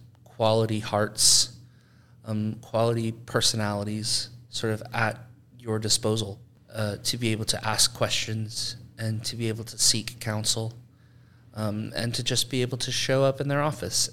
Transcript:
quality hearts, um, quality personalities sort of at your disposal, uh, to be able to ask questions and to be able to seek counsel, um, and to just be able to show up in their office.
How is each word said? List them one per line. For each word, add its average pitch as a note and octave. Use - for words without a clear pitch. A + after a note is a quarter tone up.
quality A2
hearts, -
um, G#2+
quality A2+
personalities G#2+
sort A2
of G#2+
at A2
your A2
disposal, G#2+
uh, G#2+
to -
be A#2
able G#2+
to -
ask -
questions -
and A2+
to -
be A2+
able A2
to G#2+
seek -
counsel, A2
um, G#2+
and A#2
to B2
just B2
be B2+
able B2
to C3
show C3+
up C3+
in C#3+
their C#3+
office. -